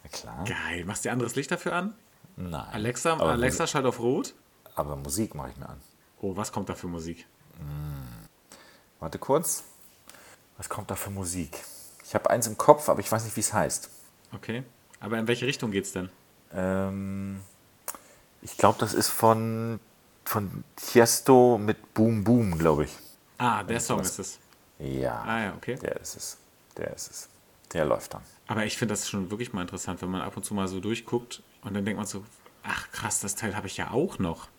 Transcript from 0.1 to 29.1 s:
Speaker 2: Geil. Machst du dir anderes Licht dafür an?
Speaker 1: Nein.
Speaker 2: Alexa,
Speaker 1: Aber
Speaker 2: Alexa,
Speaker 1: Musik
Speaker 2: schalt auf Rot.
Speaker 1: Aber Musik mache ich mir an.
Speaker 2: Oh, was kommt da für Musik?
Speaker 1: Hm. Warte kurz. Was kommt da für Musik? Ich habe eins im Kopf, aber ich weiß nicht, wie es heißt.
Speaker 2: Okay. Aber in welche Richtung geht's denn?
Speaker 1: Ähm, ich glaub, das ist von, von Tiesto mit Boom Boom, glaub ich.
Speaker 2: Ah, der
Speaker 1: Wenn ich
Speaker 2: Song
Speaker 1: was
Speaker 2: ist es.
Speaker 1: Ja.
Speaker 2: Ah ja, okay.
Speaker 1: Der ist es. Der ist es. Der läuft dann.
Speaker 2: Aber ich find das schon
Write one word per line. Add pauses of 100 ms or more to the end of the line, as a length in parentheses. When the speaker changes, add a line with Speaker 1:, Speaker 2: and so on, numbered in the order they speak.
Speaker 2:
Geil.
Machst
du
dir
anderes
Licht
dafür
an? (420)
Speaker 1:
Nein.
Speaker 2:
Alexa,
Speaker 1:
Aber
Speaker 2:
Alexa,
Speaker 1:
Musik
Speaker 2:
schalt
auf
Rot. (420)
Speaker 1:
Aber
Musik
mache
ich
mir
an. (420)
Speaker 2:
Oh,
was
kommt
da
für
Musik? (300)
Speaker 1:
Hm. (920)
Warte
kurz. (920)
Was
kommt
da
für
Musik? (480)
Ich
habe
eins
im
Kopf,
aber
ich
weiß
nicht,
wie
es
heißt. (440)
Speaker 2:
Okay. (360)
Aber
in
welche
Richtung
geht's
denn? (440)
Speaker 1:
Ähm, (1040)
ich
glaub,
das
ist
von, (460)
von (120)
Tiesto
mit
Boom
Boom,
glaub
ich. (460)
Speaker 2:
Ah,
der
Speaker 1:
Wenn
ich
Speaker 2:
Song
Speaker 1:
was
Speaker 2:
ist
es. (400)
Speaker 1:
Ja.
Speaker 2:
Ah
ja,
okay.
Speaker 1:
Der
ist
es. (400)
Der
ist
es. (440)
Der
läuft
dann. (260)
Speaker 2:
Aber
ich
find
das
schon